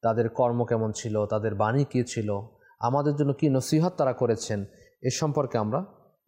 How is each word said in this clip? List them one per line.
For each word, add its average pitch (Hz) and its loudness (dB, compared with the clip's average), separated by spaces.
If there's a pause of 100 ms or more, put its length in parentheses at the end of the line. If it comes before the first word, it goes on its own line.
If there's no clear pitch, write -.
তাদের 113 2
কর্ম 120 0
কেমন 110 0
ছিল, 107 -2
তাদের 104 -2
বাণী 113 2
কী 127 0
ছিল, 104 -4 (400)
আমাদের 143 0
জন্য 143 0
কী 151 2
নসিহত 156 2
তারা 131 2
করেছেন, 110 -2 (380)
এ 123 0
সম্পর্কে 143 -2
আমরা 113 -2 (420)